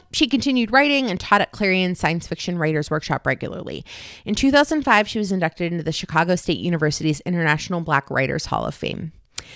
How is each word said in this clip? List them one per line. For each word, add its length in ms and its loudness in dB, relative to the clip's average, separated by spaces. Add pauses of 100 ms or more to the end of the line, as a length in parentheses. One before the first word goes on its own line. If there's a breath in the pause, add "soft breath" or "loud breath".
(120)
she 160 2
continued 460 2
writing 360 4
and 80 -2
taught 220 4
at 140 -2
Clarion's 460 2
Science 280 0
Fiction 300 -4
Writers 340 0
Workshop 340 -2
regularly. 600 -6 (400 loud breath)
In 100 -4
two 160 4
thousand 300 4
five, 260 4
she 120 -4
was 120 -2
inducted 400 -2
into 140 -4
the 80 -2
Chicago 420 0
State 240 -2
University's 640 0
International 580 0
Black 300 0
Writers 380 -2
Hall 180 -2
of 100 -6
Fame. 380 -8 (420 loud breath)